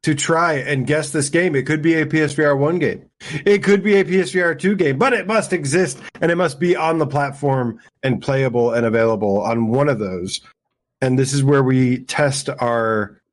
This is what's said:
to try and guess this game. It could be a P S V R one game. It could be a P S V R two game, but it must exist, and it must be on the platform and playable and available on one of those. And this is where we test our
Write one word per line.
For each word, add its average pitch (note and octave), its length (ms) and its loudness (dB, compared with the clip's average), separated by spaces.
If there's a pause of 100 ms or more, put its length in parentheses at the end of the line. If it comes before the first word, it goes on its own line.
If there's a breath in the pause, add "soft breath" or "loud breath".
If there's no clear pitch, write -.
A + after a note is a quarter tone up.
to D3+ 140 0
try E3 380 0
and C3+ 300 -2
guess D3 280 -2
this C#3+ 160 -2
game. E3+ 260 0
It C3+ 120 0
could D#3 140 -2
be E3 140 2
a D#3 100 0
P D#3 160 -2
S D3 140 0
V D#3 100 0
R C#3+ 120 2
one D3+ 220 0
game. - 300 -4 (380 loud breath)
It G3+ 160 4
could G3 220 2
be G#3 120 4
a F#3+ 80 4
P F3+ 160 2
S F3 120 -4
V F#3 100 0
R E3+ 120 0
two F#3+ 200 0
game, D3 240 0
but C4+ 160 2
it F#3+ 120 -4
must G#3+ 260 -2
exist, D#3+ 480 -2 (200 loud breath)
and E3+ 100 0
it E3+ 60 2
must D3+ 240 -2
be F3 160 2
on D#3+ 220 0
the D3+ 80 0
platform C3+ 720 -2 (220 loud breath)
and B2 180 0
playable B2 520 0
and A#2 120 0
available A2 560 2
on A#2 280 -2
one C3+ 200 2
of A#2 120 -2
those. F#2 400 -6 (600 loud breath)
And C3 180 2
this C3+ 140 0
is C#3 120 0
where C#3 180 4
we B2+ 380 2
test C#3 500 -2
our A2+ 720 -2 (100)